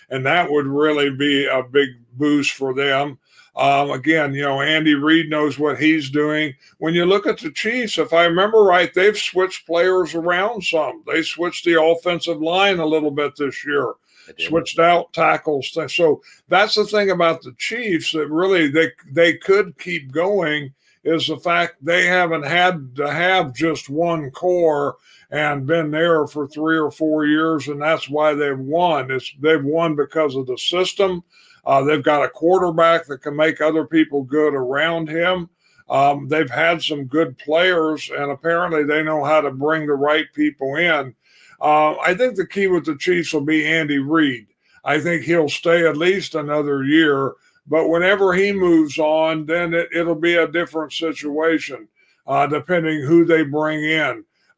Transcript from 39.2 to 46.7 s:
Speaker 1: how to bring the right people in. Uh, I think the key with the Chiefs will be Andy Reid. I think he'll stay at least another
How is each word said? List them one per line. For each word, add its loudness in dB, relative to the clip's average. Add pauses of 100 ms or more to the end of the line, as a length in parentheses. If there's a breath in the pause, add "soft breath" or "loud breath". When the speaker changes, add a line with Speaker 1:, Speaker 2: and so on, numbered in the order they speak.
Speaker 1:
how 4
to 0
bring -2
the 0
right 2
people -2
in. 0 (460 soft breath)
Uh, 4
I 0
think 0
the -2
key -2
with 0
the -4
Chiefs -2
will 0
be 0
Andy 0
Reid. 0 (360 soft breath)
I 0
think -2
he'll 2
stay 2
at 0
least 0
another -2